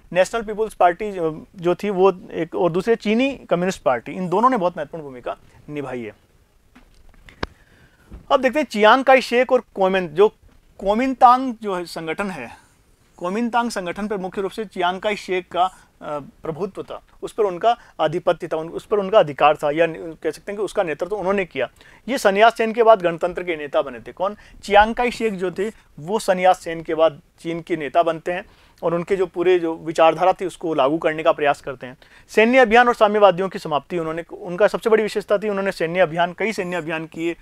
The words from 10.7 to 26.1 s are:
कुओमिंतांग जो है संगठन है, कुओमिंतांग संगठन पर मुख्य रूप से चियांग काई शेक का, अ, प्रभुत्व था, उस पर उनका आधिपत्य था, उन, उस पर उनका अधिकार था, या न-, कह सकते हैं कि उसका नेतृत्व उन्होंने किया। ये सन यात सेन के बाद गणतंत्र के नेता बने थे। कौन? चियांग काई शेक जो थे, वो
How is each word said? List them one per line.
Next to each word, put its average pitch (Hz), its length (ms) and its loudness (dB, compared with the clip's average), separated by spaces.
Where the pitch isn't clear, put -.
कुओमिंतांग 247 840 2
जो 202 120 -4
है 175 100 -6
संगठन 165 460 -6
है, 131 200 -10
कुओमिंतांग 233 540 -4
संगठन 196 380 -6
पर 208 100 -4
मुख्य 185 240 -6
रूप 190 80 -4
से 220 140 -10
चियांग 185 360 -4
काई 214 160 -2
शेक 185 360 -6
का, 180 120 2
अ, 180 100 -2
प्रभुत्व 165 400 -8
था, 120 200 -16
उस 190 100 -10
पर 220 120 0
उनका 202 320 0
आधिपत्य 165 480 -2
था, 160 80 -4
उन, 160 120 -6
उस 185 160 -12
पर 208 140 -2
उनका 196 200 2
अधिकार 151 380 4
था, 147 140 -2
या 160 160 2
न-, 160 80 -4
कह 165 80 -4
सकते - 220 -10
हैं 202 60 -10
कि 208 60 -4
उसका 196 180 -2
नेतृत्व 175 340 -6
उन्होंने 190 280 -2
किया। 127 260 -6
ये 262 100 -2
सन 196 180 2
यात 220 200 6
सेन 226 160 -2
के 233 100 2
बाद 220 200 6
गणतंत्र 175 400 -2
के 175 140 -6
नेता 147 260 -2
बने 123 180 -12
थे। 120 120 -16
कौन? 202 240 -4
चियांग 208 320 6
काई 240 160 -2
शेक 220 240 -4
जो 185 160 -4
थे, 190 180 -4
वो 180 200 -4